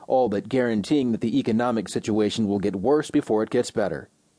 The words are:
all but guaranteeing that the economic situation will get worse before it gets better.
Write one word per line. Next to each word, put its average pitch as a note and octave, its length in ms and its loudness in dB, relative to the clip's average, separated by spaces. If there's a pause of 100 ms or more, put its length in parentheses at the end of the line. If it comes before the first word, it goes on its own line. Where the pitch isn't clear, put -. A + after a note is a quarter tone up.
all B2+ 200 2
but G2+ 200 -4
guaranteeing B2 640 0
that G#2 80 -2
the A2+ 180 0
economic A#2 500 0
situation G#2+ 600 0
will G2+ 100 0
get F#2+ 160 -2
worse C3+ 380 0
before A2 280 2
it A2 100 -2
gets B2 200 0
better. E2 380 -4 (300)